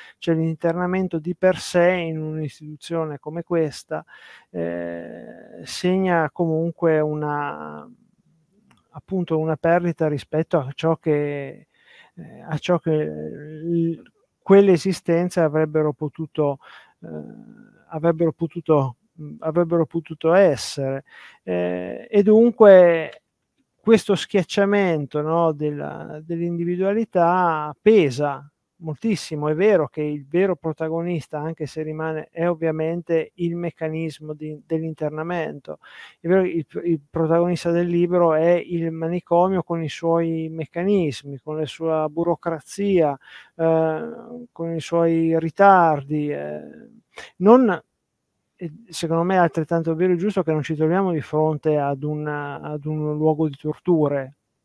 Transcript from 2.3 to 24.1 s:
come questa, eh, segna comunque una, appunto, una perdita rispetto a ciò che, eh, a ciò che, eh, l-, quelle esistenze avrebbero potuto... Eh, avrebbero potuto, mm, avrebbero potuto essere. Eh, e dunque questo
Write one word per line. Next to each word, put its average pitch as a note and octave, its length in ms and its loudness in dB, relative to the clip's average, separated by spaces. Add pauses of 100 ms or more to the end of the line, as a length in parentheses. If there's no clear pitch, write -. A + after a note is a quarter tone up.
come D#3+ 240 -10
questa, D#3 600 -4 (460)
eh, - 1120 -10
segna F3+ 640 0
comunque E3 720 0
una, D3+ 880 -6 (1000)
appunto, E3 480 -4
una D#3 180 -2
perdita E3+ 500 0
rispetto D#3 520 -2
a C3 160 -4
ciò D#3+ 220 0
che, D3 720 -4 (460)
eh, D#3 320 -18
a D3+ 120 -6
ciò F3 200 0
che, - 120 -4
eh, D3+ 160 0
l-, D#3 960 -6 (400)
quelle G3 300 8
esistenze F3 680 0
avrebbero D#3 520 0
potuto... D3 640 -4 (440)
Eh, E3+ 60 -16 (800)
avrebbero D#3+ 420 0
potuto, D3+ 640 0 (240)
mm, D3+ 200 -16
avrebbero E3 460 0
potuto D#3+ 480 -2
essere. C#3 720 2 (380)
Eh, F3+ 680 -6
e G3+ 120 4
dunque G3 1000 8 (580)
questo G#3+ 340 4